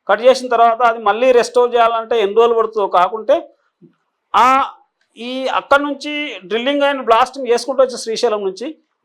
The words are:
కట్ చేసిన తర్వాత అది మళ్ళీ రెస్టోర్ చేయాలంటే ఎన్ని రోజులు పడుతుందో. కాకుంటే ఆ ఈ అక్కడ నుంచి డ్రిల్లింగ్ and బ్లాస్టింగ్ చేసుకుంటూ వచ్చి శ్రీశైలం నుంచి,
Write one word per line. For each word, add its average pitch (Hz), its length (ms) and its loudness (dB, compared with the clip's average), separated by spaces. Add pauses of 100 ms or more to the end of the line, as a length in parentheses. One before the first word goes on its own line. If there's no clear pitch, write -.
కట్ 208 140 0
చేసిన 254 260 2
తర్వాత 233 340 2
అది 233 180 2
మళ్ళీ 226 320 2
రెస్టోర్ 240 420 2
చేయాలంటే 226 480 0
ఎన్ని 202 140 -2
రోజులు 233 180 4
పడుతుందో. 220 340 -2
కాకుంటే 214 640 0 (840)
ఆ 254 360 4 (460)
ఈ 254 300 -8
అక్కడ 185 320 0
నుంచి 285 680 -8
డ్రిల్లింగ్ 247 360 -2
and 277 240 0
బ్లాస్టింగ్ 247 420 0
చేసుకుంటూ 247 360 0
వచ్చి 247 140 -2
శ్రీశైలం 220 460 -4
నుంచి, 214 320 -8 (300)